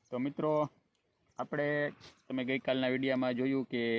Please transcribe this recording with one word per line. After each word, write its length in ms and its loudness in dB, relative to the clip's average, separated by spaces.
તો 80 -4
મિત્રો, 500 0
આપણે, 540 0
તમે 180 -4
ગઈકાલના 440 0
વીડિયોમાં 460 2
જોયું 300 0
કે 160 -2